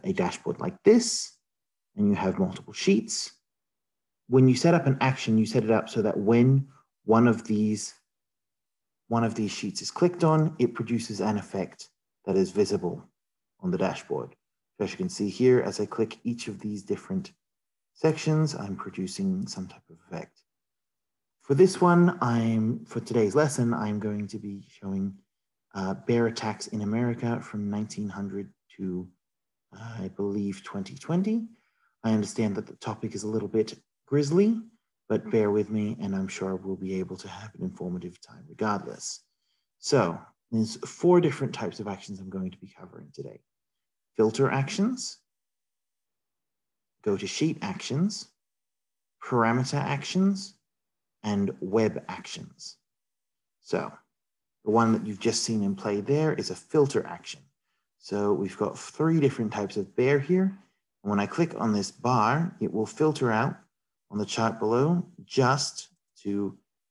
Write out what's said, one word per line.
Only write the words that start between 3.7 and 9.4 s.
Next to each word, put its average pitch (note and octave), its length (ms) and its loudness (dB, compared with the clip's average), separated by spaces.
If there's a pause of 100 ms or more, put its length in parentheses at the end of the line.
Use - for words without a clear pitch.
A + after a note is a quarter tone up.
When C3 220 8
you B2 80 6
set E3+ 160 6
up D#3 140 4
an C3+ 120 2
action, C3 380 2
you A2 80 4
set A2+ 180 0
it A2 80 2
up G#2+ 160 4
so A2+ 140 -2
that G#2 160 0
when B2 500 6 (380)
one A2+ 240 6
of G2+ 160 0
these, G#2+ 480 0 (1120)
one A#2 160 2
of A2 120 -2
these G#2+ 160 -2